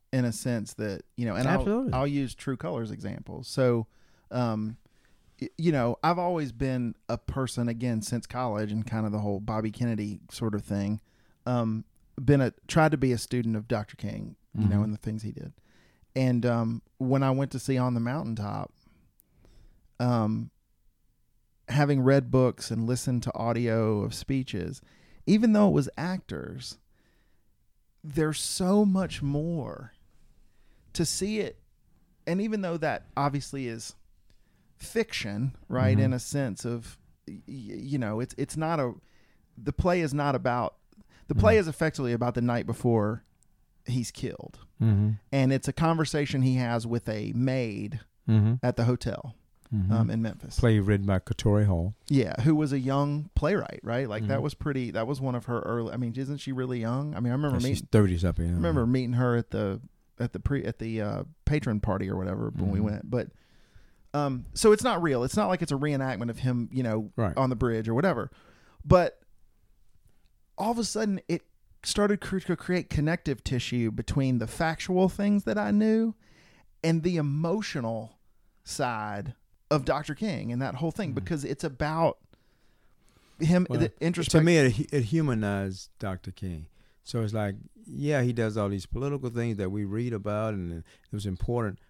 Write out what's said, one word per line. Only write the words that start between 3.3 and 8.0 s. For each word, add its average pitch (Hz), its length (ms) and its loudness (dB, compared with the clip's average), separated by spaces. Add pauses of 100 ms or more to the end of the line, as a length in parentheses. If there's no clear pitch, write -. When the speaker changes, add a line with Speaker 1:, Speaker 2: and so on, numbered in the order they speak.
Speaker 1:
So, 120 400 2 (440)
um, 113 460 -2 (640)
y-, - 180 -8
you 160 140 2
know, 120 320 2
I've 170 160 2
always 170 320 -2
been 123 440 -4 (120)
a 117 100 -4
person, 123 520 -4
again, 117 320 -2